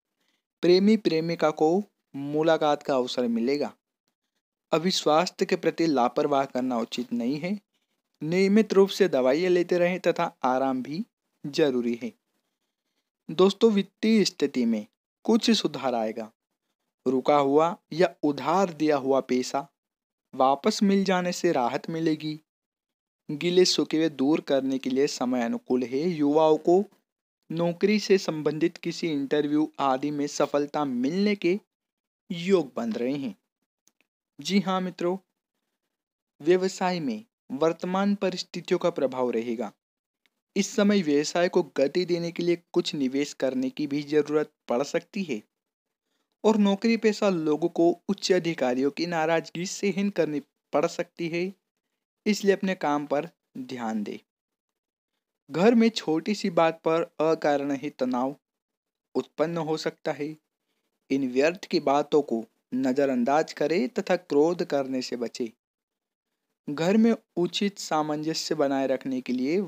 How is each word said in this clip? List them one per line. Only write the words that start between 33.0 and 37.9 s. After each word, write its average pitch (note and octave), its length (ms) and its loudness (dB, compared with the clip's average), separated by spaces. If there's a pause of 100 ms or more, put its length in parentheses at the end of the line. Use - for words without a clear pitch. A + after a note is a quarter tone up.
हैं। C3+ 220 -8 (1040)
जी E3+ 200 0
हाँ F#3 220 -2
मित्रों, F3+ 360 -4 (1200)
व्यवसाय F3+ 580 0
में A2+ 240 -6 (300)
वर्तमान F3+ 640 0